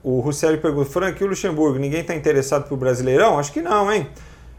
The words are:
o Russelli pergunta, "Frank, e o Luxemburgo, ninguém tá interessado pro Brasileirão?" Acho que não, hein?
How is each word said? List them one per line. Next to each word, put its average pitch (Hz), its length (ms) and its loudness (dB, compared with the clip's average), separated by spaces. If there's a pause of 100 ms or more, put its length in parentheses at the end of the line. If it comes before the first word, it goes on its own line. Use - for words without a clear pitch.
o 131 160 0
Russelli 151 380 0
pergunta, 143 320 0
"Frank, 180 320 -4
e 196 40 2
o - 20 2
Luxemburgo, 156 520 0
ninguém 147 240 -2
tá 175 100 -6
interessado 143 540 0
pro 143 100 -4
Brasileirão?" 131 640 2
Acho - 120 -4
que 311 100 -4
não, 208 300 0
hein? 208 160 0 (520)